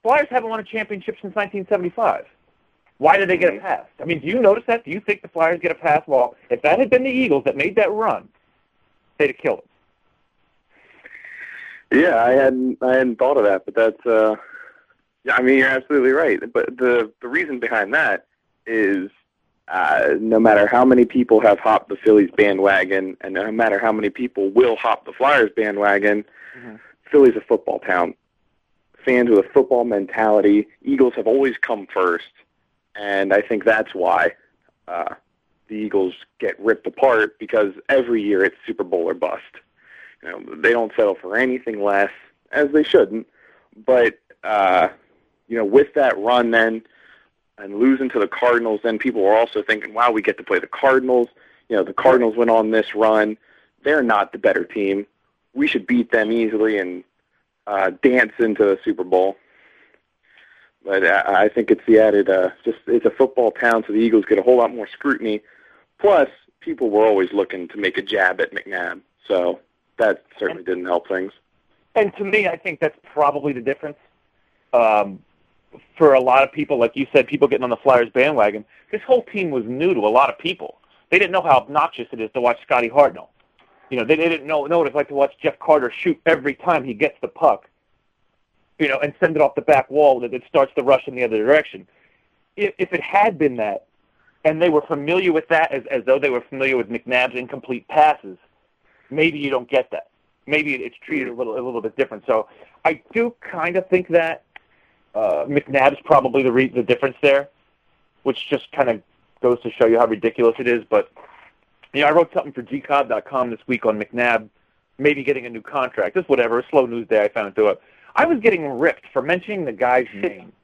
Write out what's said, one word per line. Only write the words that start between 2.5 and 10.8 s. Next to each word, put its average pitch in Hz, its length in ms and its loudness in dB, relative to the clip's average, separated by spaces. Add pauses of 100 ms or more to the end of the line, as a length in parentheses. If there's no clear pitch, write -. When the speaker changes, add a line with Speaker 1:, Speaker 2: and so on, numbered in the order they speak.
Speaker 1:
Why 165 200 4
did 190 120 0
they 180 80 0
get 170 120 2
a 202 80 -4
Speaker 2:
Mm-hmm. 196 80 -16
Speaker 1:
pass? 151 200 -6 (140)
I - 60 -12
mean, 160 140 -4
do 135 80 -10
you 220 120 -2
notice 214 280 4
that? 233 180 -4
Do 139 60 -14
you 196 80 -8
think 202 220 -6
the 202 60 -20
Flyers 165 340 -2
get 165 100 -2
a 160 40 -4
pass? 156 320 0
Well, 127 280 0 (140)
if 120 120 -4
that 160 160 2
had 208 120 0
been 254 140 2
the 269 60 -4
Eagles 247 360 0
that - 120 -2
made 175 180 -4
that 202 160 2
run, 208 360 -4 (880)
they'd 147 100 2
have 131 100 -6
killed 117 240 -4 (2250)